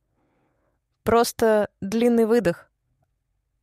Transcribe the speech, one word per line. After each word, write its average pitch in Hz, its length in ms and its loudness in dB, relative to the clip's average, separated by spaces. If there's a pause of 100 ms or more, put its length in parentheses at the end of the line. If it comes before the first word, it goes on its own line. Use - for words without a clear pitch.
(1040)
Просто 220 680 0 (100)
длинный 226 460 0
выдох. 208 440 -2 (920)